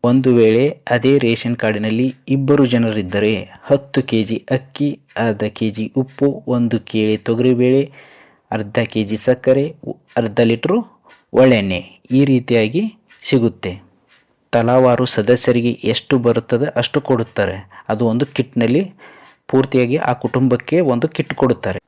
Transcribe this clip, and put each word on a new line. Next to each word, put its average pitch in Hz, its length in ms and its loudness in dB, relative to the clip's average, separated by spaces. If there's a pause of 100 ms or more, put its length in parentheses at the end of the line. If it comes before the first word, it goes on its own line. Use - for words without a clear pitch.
ಒಂದು 127 300 4
ವೇಳೆ 117 460 4 (100)
ಅದೇ 127 280 2
ರೇಷನ್ 120 380 0
ಕಾರ್ಡಿನಲ್ಲಿ 110 600 -2 (120)
ಇಬ್ಬರು 139 380 2
ಜನರಿದ್ದರೆ 107 840 -2 (140)
ಹತ್ತು 139 400 -2
ಕೆಜಿ 113 480 -4
ಅಕ್ಕಿ, 143 500 -4 (160)
ಅರ್ಧ 107 280 -2
ಕೆಜಿ 107 520 -6
ಉಪ್ಪು, 135 500 -2
ಒಂದು 120 340 0
ಕೆ 107 300 -2
ಜಿ 107 60 0
ತೊಗರಿಬೇಳೆ, 123 760 0 (580)
ಅರ್ಧ 107 280 -6
ಕೆಜಿ 110 380 -4
ಸಕ್ಕರೆ, 131 600 0 (400)
ಅರ್ಧ 113 240 -2
ಲೀಟ್ರು 117 560 -2 (360)
ಒಳ್ಳೆಣ್ಣೆ 101 760 2
ಈ 131 140 4
ರೀತಿಯಾಗಿ 127 680 0 (340)
ಸಿಗುತ್ತೆ. 104 540 -2 (680)
ತಲಾವಾರು 123 520 4
ಸದಸ್ಯರಿಗೆ 120 680 0
ಎಷ್ಟು - 480 -2
ಬರುತ್ತದೆ 117 480 0
ಅಷ್ಟು 120 340 -2
ಕೊಡುತ್ತಾರೆ. 101 880 -4
ಅದು 113 180 -2
ಒಂದು 117 200 0
ಕಿಟ್ನಲ್ಲಿ 131 680 -2 (560)
ಪೂರ್ತಿಯಾಗಿ 131 480 0
ಆ 127 160 -2
ಕುಟುಂಬಕ್ಕೆ 127 680 0
ಒಂದು 127 280 0
ಕಿಟ್ - 260 -6
ಕೊಡುತ್ತಾರೆ. 113 540 -2